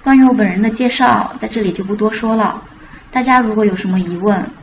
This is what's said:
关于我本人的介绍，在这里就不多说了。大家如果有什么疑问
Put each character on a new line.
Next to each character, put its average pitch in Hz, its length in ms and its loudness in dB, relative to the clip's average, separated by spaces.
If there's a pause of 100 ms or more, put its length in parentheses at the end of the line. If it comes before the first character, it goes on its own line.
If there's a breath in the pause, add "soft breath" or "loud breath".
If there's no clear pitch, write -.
关 269 120 4
于 262 80 8
我 254 80 6
本 214 160 2
人 185 140 -2
的 220 80 2
介 247 180 -2
绍， 240 540 0
在 220 60 -8
这 226 140 -6
里 196 100 -2
就 196 120 -8
不 196 120 -4
多 214 180 -2
说 226 220 -2
了。 214 260 -2 (480 loud breath)
大 254 140 -2
家 254 160 4
如 220 160 0
果 214 100 2
有 190 100 0
什 190 140 -6
么 185 100 0
疑 175 180 -4
问 196 300 -2 (160)